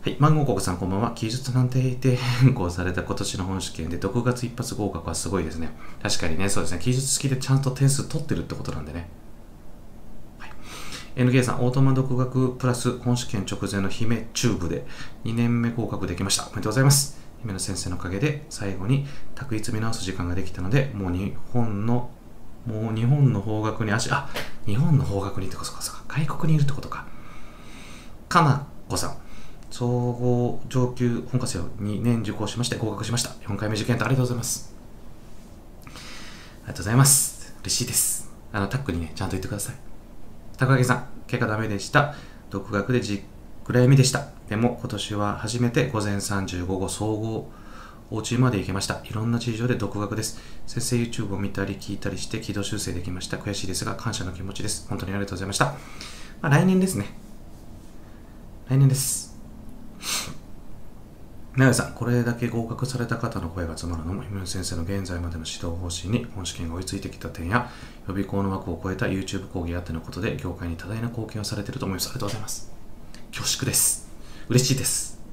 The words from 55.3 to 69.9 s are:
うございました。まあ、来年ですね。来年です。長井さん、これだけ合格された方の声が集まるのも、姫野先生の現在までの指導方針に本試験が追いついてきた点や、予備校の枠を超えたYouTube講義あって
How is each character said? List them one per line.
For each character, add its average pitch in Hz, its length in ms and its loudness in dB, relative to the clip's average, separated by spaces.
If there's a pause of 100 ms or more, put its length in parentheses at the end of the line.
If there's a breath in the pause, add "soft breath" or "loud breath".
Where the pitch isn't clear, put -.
う - 40 -4
ご - 40 -6
ざ 98 40 -4
い 95 40 -4
ま 98 60 -4
し - 40 -2
た。 - 80 4
ま 139 100 -4 (680 loud breath)
あ、 156 60 2
来 165 160 8
年 185 140 6
で 185 80 4
す - 80 -2
ね。 101 120 0 (1600 loud breath)
来 131 80 6
年 139 100 10
で - 80 6
す。 - 320 -2 (2250 loud breath)
長 131 140 8
井 - 20 6
さ - 160 2
ん、 - 40 -10
こ 113 120 -6
れ 120 180 4
だ 117 120 0
け 117 140 -2
合 117 160 -2
格 117 200 -4
さ 117 140 -4
れ 117 80 -2
た 117 100 -2
方 - 220 -4
の 87 100 -4
声 87 160 -4
が 80 100 -6
集 85 120 -6
ま 85 100 -2
る 80 80 -6
の 87 80 -4
も、 - 80 -4
姫 98 180 -6
野 92 60 -6
先 90 180 -4
生 87 120 -4
の 82 80 -2
現 98 200 -2
在 87 160 -4
ま 85 100 -4
で 82 80 -4
の 80 80 -8
指 - 80 -6
導 - 120 -6 (100)
方 87 140 -4
針 85 200 -6
に 117 160 0 (100)
本 90 100 -6
試 - 100 -6
験 82 140 -6
が 82 60 -6
追 90 60 -4
い - 40 -6
つ 98 100 -4
い 95 60 -4
て 87 80 -8
き - 80 -12
た - 120 -8
点 85 200 -6
や、 117 220 0 (360 loud breath)
予 95 60 -6
備 95 100 -2
校 98 200 -2
の 95 80 0
枠 95 200 -4
を - 100 -4
超 95 100 -2
え 92 40 -2
た 110 120 -2
YouTube 95 420 -4
講 90 120 -6
義 85 140 -4
あ 87 40 -2
っ 85 40 -6
て - 80 -8